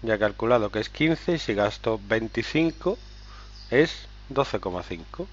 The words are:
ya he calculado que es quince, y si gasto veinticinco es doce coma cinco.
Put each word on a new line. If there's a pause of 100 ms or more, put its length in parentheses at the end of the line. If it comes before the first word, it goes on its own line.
ya
he
calculado
que
es
quince,
y
si
gasto
veinticinco (720)
es (240)
doce
coma
cinco.